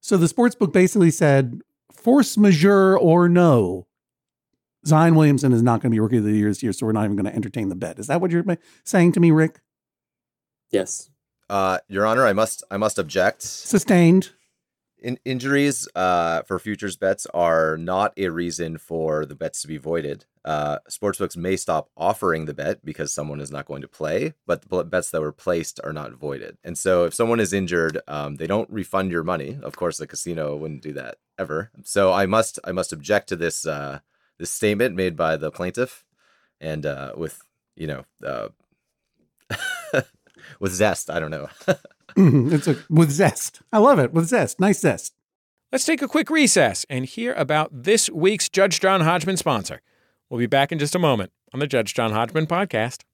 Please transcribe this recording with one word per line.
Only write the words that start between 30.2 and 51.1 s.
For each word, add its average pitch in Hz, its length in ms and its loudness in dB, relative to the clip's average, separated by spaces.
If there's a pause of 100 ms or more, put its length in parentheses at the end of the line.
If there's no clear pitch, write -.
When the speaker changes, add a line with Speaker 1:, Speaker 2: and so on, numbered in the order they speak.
Speaker 3:
wouldn't 76 280 -10
do 76 100 -10
that 65 240 -14 (220)
ever. 85 320 -6 (120)
So 98 300 2
I 98 140 2
must, 110 360 0
I 90 100 -10
must 90 200 -6
object 92 380 -2
to 92 60 -4
this, 82 300 -6
uh, 73 340 -8 (380)
this 85 120 -10
statement 107 460 -2
made 92 200 -2
by 80 220 -2
the 76 120 -6
plaintiff, - 540 -8 (560)
and, 78 240 -8
uh, 69 320 -8
with, 80 240 -10 (340)
you 80 120 -12
know, 67 180 -10 (220)
uh, 60 220 -8 (1000)
<laughs> 698 520 -6 (580)
with 98 120 -6
zest. 95 380 -2
I 82 100 -4
don't 78 100 -8
know. 73 180 -12 (180)
<laughs> 190 100 0 (400)
Speaker 1:
Mm-hmm. 147 360 4
It's 151 140 0
a, 139 100 0 (120)
with 160 220 4
zest. 147 500 -2 (120)
I 220 60 2
love 226 220 6
it. 123 120 0
With 165 140 0
zest. 175 320 -2
Nice 190 220 2
zest. - 340 -2 (560)
Speaker 4:
Let's 262 140 -2
take 311 180 0
a 277 60 -4
quick 302 220 0
recess 202 600 2
and 131 140 -4
hear 233 300 -8
about 151 360 -2 (140)
this 208 260 2
week's 185 380 0
Judge 190 320 2
John 190 220 2
Hodgman 175 340 0
sponsor. 107 460 -4 (460)
We'll 123 120 -8
be 120 60 0
back 139 260 2
in 156 80 -4
just 147 160 -2
a - 20 0
moment 127 320 0 (220)